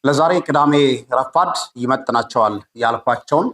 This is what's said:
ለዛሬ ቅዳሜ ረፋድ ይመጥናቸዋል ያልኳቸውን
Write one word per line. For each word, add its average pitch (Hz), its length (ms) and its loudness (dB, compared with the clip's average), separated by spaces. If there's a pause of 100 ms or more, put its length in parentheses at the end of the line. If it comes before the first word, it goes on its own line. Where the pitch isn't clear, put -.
ለዛሬ 147 380 2
ቅዳሜ 147 320 2 (380)
ረፋድ 147 420 0 (240)
ይመጥናቸዋል 117 760 -2 (220)
ያልኳቸውን 117 760 -2